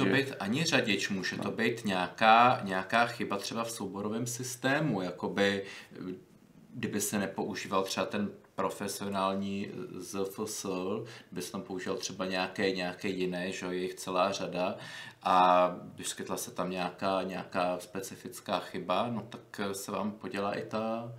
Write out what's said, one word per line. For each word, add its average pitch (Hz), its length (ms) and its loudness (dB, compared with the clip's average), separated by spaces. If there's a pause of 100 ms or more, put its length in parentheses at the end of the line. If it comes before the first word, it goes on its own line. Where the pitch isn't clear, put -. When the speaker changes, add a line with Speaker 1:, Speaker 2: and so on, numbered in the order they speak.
Speaker 1:
takže 98 80 4
Speaker 2:
být 135 280 2
ani 120 240 0
řadič, 113 460 4
může 92 260 -2
Speaker 1:
No. 87 60 -4
Speaker 2:
to 101 80 -2
být 110 340 0
nějaká, 110 800 8
nějaká 95 420 2
chyba 101 300 -2
třeba 113 280 -4
v - 60 -6
souborovém 104 560 -4
systému, 131 760 0
jakoby, 98 600 0 (1120)
kdyby 107 260 -2
se 104 180 0
nepoužíval 98 640 0
třeba 95 240 0
ten 101 220 0 (260)
profesionální 98 1120 -2 (300)
Z 90 160 -10
F 95 300 -2
S, - 220 -4 (640)
kdyby 90 120 -6
se - 100 -10
tam 95 100 -6
používal 92 360 -4
třeba 95 280 -4
nějaké, 95 440 0
nějaké 92 380 -2
jiné, 92 440 -2
že 92 140 -6
jo, 90 60 -4
je 90 100 -2
jich 92 120 -4
celá 92 380 2
řada, 90 440 -2 (460)
a 90 480 8 (260)
vyskytla 95 400 -6
se - 140 -6
tam 90 200 -4
nějaká, 95 520 0
nějaká 90 560 0
specifická - 800 -6
chyba, 92 560 0
no 104 140 -4
tak, - 120 -12 (300)
eh, 95 40 -4
se - 180 -8
vám 101 180 -2
podělá 101 480 -4
i - 40 -4
ta, 113 560 -4